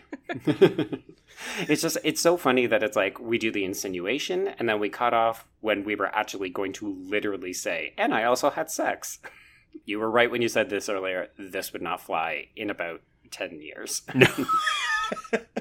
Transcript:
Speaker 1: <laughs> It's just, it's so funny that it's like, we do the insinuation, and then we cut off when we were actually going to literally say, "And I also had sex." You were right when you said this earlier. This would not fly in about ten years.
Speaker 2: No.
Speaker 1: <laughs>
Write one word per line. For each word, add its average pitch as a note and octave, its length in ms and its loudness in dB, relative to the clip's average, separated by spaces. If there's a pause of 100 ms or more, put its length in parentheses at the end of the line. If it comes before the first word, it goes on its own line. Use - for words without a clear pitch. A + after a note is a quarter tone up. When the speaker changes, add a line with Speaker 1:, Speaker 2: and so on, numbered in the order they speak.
(280)
Speaker 1:
<laughs> - 720 2 (680)
It's D3 140 2
just, D#3+ 200 0
it's D3+ 180 0
so E3+ 180 6
funny B2+ 280 4
that G#2+ 160 4
it's G#2+ 140 0
like, G2 240 2
we A#2 180 0
do A2 120 0
the G2+ 140 0
insinuation, G#2 840 -2 (100)
and A#2 100 -2
then G#2+ 120 2
we G#2 80 0
cut A#2+ 260 0
off A2+ 320 2 (140)
when G2+ 240 0
we G#2 100 -2
were G2 200 0
actually G2+ 340 -2
going F#2+ 260 -4
to G#2 240 -8
literally F#2+ 540 -4
say, E2+ 460 -6
"And G#3 160 0
I A2+ 100 2
also B2+ 240 4
had - 220 -2
sex." - 480 -4 (640)
You G#2 140 -6
were A2 120 0
right A#2+ 200 6
when A#2+ 100 0
you A#2 80 2
said G#2+ 220 2
this G2 180 -2
earlier. F#2+ 400 -2 (100)
This F#2+ 360 -8
would F#2 80 -10
not F2 180 -2
fly D#2+ 560 -4
in G#2+ 140 -4
about E2+ 320 -6 (280)
ten E2+ 300 -8
years. - 400 -10 (140)
Speaker 2:
No. B2+ 120 8 (1040)
Speaker 1:
<laughs> A3+ 40 2 (240)